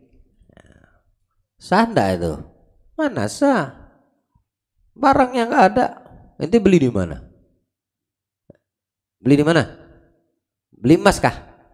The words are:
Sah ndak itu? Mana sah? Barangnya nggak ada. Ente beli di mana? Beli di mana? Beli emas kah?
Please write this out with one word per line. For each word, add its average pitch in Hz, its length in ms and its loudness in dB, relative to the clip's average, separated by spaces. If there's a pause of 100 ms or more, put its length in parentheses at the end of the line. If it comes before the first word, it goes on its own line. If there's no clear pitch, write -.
(1600)
Sah 220 320 0
ndak 131 180 0 (120)
itu? 85 120 -4 (640)
Mana 226 320 -4
sah? 220 460 -2 (1200)
Barangnya 262 560 0
nggak 254 140 4 (100)
ada. 247 120 0 (520)
Ente 185 240 0
beli 190 160 4
di 131 140 0
mana? 87 260 -6 (2000)
Beli 139 220 2
di 147 60 0
mana? 160 180 2 (1080)
Beli 151 300 2
emas 202 180 2
kah? - 160 -2 (400)